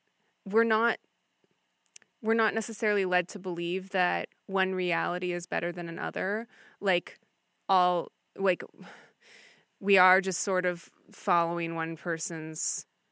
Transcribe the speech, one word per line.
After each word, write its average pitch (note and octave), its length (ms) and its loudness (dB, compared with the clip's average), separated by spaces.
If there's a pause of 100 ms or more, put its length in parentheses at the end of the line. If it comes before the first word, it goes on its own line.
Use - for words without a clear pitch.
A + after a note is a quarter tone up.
(460)
we're G#3+ 180 4
not, A3+ 340 2 (1200)
we're A3 120 2
not A3+ 200 2
necessarily G#3 520 0
led F3+ 240 2
to G3 100 -10
believe F3 520 -4
that F3 360 0 (200)
one F#3+ 260 0
reality F3 580 -2
is F3 140 -6
better E3+ 260 -4
than F3 160 -8
another. F3+ 600 -6 (340)
Like, F#3 380 0 (480)
all, F3+ 440 2 (240)
like, F#3+ 280 0 (1160)
we G3 180 4
are F#3 220 8
just F#3 220 0
sort F#3 240 0
of F3+ 240 -4 (220)
following E3+ 640 0
one E3 200 -6
person's D#3+ 880 -4 (260)